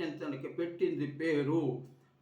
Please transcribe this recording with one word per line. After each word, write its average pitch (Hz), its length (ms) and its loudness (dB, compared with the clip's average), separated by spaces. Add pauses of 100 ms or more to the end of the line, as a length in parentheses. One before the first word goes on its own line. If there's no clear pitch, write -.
చింతనకి 151 480 -4 (100)
పెట్టింది 170 480 0 (140)
పేరు. 156 420 4 (600)